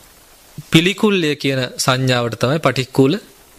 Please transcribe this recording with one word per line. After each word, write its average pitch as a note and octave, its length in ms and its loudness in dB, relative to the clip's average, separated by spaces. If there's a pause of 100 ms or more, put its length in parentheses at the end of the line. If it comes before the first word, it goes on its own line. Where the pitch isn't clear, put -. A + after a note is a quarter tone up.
(680)
පිළිකුල්ය F3+ 680 2
කියන C3+ 260 -4 (140)
සංඥාවට B2+ 640 0
තමයි C#3 200 0
පටික්කුල C3+ 540 0 (460)